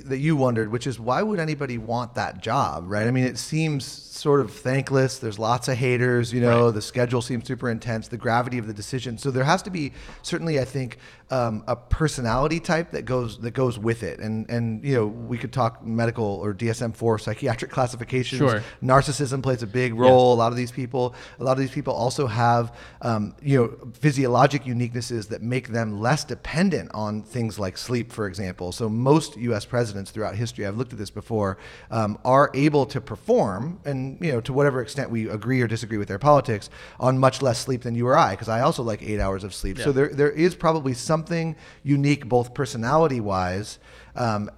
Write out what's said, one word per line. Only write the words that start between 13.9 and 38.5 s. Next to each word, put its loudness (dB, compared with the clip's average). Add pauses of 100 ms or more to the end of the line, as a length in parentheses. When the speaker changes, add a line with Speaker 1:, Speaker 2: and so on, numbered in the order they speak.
Speaker 1:
it. -6
And, -6
and -2
you 0
know, 4
we -6
could -8
talk 0
medical 0
or -2
D -2
S -2
M -4
four 0
psychiatric -4
classifications. -2
Speaker 2:
Sure. 4 (180)
Speaker 1:
Narcissism 2
plays 0
a -4
big 0
Speaker 2:
Yeah. 0
Speaker 1:
role. 10
A 4
lot 4
of -6
these -2
people, -2 (260)
a -8
lot 2
of 2
these 0
people -4
also 0
have, 2 (280)
um, -2
you 4
know, -2
physiologic 4
uniquenesses -4
that -8
make -4
them -2
less 0
dependent -2
on -4
things -4
like -6
sleep, -4
for -6
example. -6
So -4
most 2
U -2
S -2
presidents -4
throughout -6
history, -6
I've -6
looked -6
at -12
this -8
before, -2 (340)
um, 0
are 6
able 4
to -6
perform, -2
and, -6
you -2
know, 0
to -4
whatever 2
extent -6
we -2
agree 0
or 2
disagree -4
with -2
their -4
politics, 4 (320)
on 4
much 4
less 2
sleep -4
than -4
you 0
or 6
I, 6
'cause -10
I 0